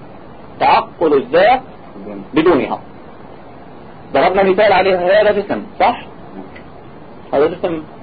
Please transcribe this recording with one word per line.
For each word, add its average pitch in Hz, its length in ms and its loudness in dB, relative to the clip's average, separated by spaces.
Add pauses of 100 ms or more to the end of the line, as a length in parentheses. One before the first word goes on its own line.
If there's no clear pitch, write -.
(600)
تعقل 151 580 2
الذات 156 440 2 (720)
بدونها. 139 460 2 (1300)
ضربنا 185 300 2
مثال 196 300 4
عليها، 185 480 2
هذا 208 100 4
جسم، 196 300 -4 (180)
صح؟ 208 260 0 (1300)
هذا 139 120 2
جسم 170 380 -4 (200)